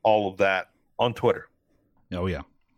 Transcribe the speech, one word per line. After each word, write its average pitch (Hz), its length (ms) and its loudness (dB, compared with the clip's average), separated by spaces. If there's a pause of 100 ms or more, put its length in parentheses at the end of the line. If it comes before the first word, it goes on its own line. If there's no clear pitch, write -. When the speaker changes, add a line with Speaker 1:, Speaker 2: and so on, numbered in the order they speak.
Speaker 1:
all 107 300 2
of 92 60 -16
that 95 320 0 (280)
on 120 160 0
Twitter. - 360 -2 (640)
Speaker 2:
Oh, 90 140 -4
yeah. 78 140 -6 (360)